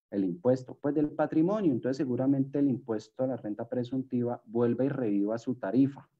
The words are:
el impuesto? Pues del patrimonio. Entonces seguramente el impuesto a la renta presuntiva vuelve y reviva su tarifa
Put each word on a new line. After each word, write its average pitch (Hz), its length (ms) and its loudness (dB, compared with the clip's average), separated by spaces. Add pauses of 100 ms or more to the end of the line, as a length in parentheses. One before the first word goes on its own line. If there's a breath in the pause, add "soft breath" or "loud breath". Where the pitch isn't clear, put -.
(100)
el 101 140 0
impuesto? 123 560 -2
Pues 143 140 -2
del 147 160 0
patrimonio. 160 600 2
Entonces 123 280 0
seguramente 135 640 0
el 143 100 4
impuesto 113 540 -4
a - 20 0
la 131 100 -4
renta 110 320 -6
presuntiva 123 800 -4
vuelve 117 400 2
y - 20 0
reviva 110 480 0
su 120 200 -4
tarifa 131 520 0 (120)